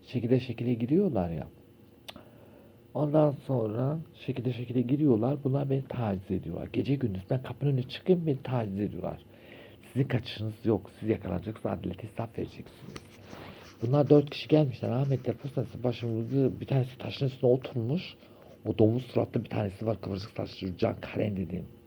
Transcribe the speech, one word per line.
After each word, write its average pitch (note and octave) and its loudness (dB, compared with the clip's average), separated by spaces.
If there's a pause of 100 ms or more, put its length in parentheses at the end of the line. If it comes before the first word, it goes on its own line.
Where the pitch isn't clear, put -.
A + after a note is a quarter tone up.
Şekilde B2 2
şekilde A#2+ -2
giriyorlar A#2+ 2
ya. D#2+ -6 (1500)
Ondan D3+ 4
sonra B2+ 0 (280)
şekilde B2+ -2
şekilde A#2+ -2
giriyorlar. C3+ 4
Bunlar C#3 0
beni C3+ 0
taciz G2+ -2
ediyorlar. E2+ -4
Gece A#2 2
gündüz G#2 -2
ben C3 0
kapının - -2
önüne B2+ 0
çıkayım, F3 0
beni C3+ 0
taciz A2 -2
ediyorlar. F2+ -4 (720)
Sizin C3 2
kaçışınız A2 -4
yok. G2 2
Siz G#2+ -4
yakalanacaksınız, G2 -2
adalete F#2 -8
hesap A#2 -8
vereceksiniz. - -12 (840)
Bunlar C#3 4
dört D3 10
kişi - -8
gelmişler. C3 4
Ahmetler B2+ 0
postanesi B2+ -6
başımızda A#2 0
bir G2+ -8
tanesi C3 0
taşın - -6
üstüne B2+ 4
oturmuş. B2+ 0 (520)
O G#2+ 0
domuz A2+ 6
suratlı A#2 -2
bir - -12
tanesi G#2+ -4
var, G#2+ 0
kıvırcık G2 -6
saçlı, F#2+ -8
Can G#2+ 0
Karen G#2+ -4
dediğim. F2 -6 (220)